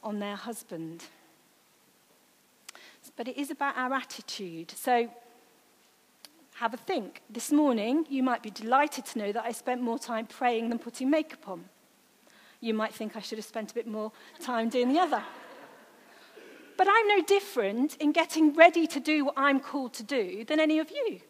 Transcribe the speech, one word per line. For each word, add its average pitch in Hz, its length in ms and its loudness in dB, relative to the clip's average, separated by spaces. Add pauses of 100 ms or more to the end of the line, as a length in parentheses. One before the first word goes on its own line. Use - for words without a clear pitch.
on 214 160 -6
their 202 160 -8
husband. 170 680 -12 (2000)
But 226 100 -8
it 254 100 -8
is 277 140 -4
about 277 260 -4
our 254 160 -2
attitude. 180 800 -8
So 240 420 0 (1500)
have 226 140 -2
a 254 40 -12
think. 240 520 -8
This 233 220 -8
morning, 285 580 2
you 269 140 -2
might 247 180 0
be 214 100 -14
delighted 247 560 0
to - 120 -8
know 202 140 -4
that 220 120 -4
I 233 60 -4
spent 247 320 -4
more 233 160 -2
time 226 300 -6
praying 226 400 0
than 233 100 -2
putting 254 320 -4
makeup 311 380 -2
on. 180 200 -12 (920)
You 226 120 -2
might 214 220 -2
think 220 220 -8
I 214 40 -8
should 220 180 -10
have 208 60 -10
spent 214 280 -10
a - 20 -20
bit 233 140 -6
more 214 240 -6 (260)
time 233 300 0
doing 247 220 4
the 302 100 6
other. 294 240 2 (1500)
But 370 140 4
I'm 427 160 6
no 403 160 4
different 254 720 0
in 302 140 2
getting 320 420 4
ready 330 360 8
to - 100 -4
do 302 280 0
what 285 100 -2
I'm 277 240 4
called 262 340 -6
to - 80 -12
do 214 420 -4
than 302 140 0
any 311 220 2
of 320 100 -6
you. 415 400 -6